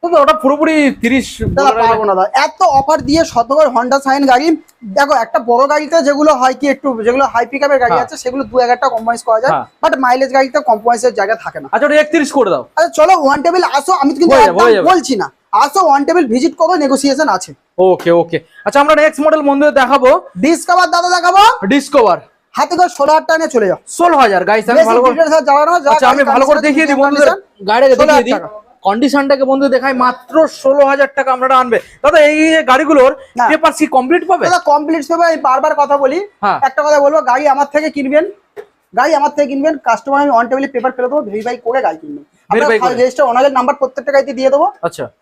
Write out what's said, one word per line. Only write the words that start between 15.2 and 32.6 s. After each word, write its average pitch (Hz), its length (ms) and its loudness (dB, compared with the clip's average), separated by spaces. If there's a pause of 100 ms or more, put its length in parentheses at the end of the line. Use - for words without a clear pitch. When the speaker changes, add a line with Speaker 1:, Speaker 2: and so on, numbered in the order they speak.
Speaker 2:
আসো 285 280 0
on 285 260 2
table 330 220 0
ভিজিট 247 280 -2
করো, 330 200 0
নেগোসিয়েশন 277 540 0
আছে। 180 240 -4 (240)
Speaker 1:
ওকে, 180 340 2
ওকে। 170 280 0 (260)
আচ্ছা, 240 140 0
আমরা 302 160 2
নেক্সট 302 260 0
মডেল 311 200 0
বন্ধুদের 285 320 0
দেখাবো। 269 480 2 (160)
Speaker 2:
ডিসকভার 339 540 0
দাদা 349 180 -2
দেখাবো। 359 580 2
Speaker 1:
ডিসকভার। 233 500 0 (340)
Speaker 2:
হাতে 302 240 -4
করে 349 140 2
ষোলো 294 220 -2
হাজার 311 160 2
টাকা 320 100 0
নিয়ে 320 120 -4
চলে 220 180 0
যাও। 165 100 -2 (100)
Speaker 1:
ষোলো 339 300 0
হাজার, 196 280 2
গাইস, 214 240 -2
আমি 240 80 2
Speaker 2:
বেশি 320 100 4
Speaker 1:
ভালো 226 140 2
করে 254 100 2
Speaker 2:
ডিটেলস 302 220 0
আর 320 80 2
জানানো, 294 380 2
যা 285 120 0
Speaker 1:
আচ্ছা, 294 160 2
আমি 262 100 2
Speaker 2:
গাড়ির 277 140 0
Speaker 1:
ভালো 269 140 2
করে 294 100 4
Speaker 2:
কন্ডিশন, 302 140 0
Speaker 1:
দেখিয়ে 302 180 0
দিই 285 80 0
Speaker 2:
কন্ডিশন, 277 300 2
Speaker 1:
বন্ধুদের, 330 420 -4
গাড়িটাকে 247 280 4
দেখিয়ে 294 280 2
দিই। 240 80 -4
Speaker 2:
ষোলো 196 120 -4
হাজার - 180 -18
টাকা। - 200 -20
Speaker 1:
কন্ডিশনটাকে 269 640 0
বন্ধুদের 269 280 0
দেখাই, 269 220 -2
মাত্র 254 540 -2
ষোলো 277 380 0
হাজার 277 300 0
টাকা 262 180 -2
আপনারা 262 260 0
আনবে। 240 200 0 (240)
দাদা, 302 160 4
এই, 302 360 2
এই 311 80 0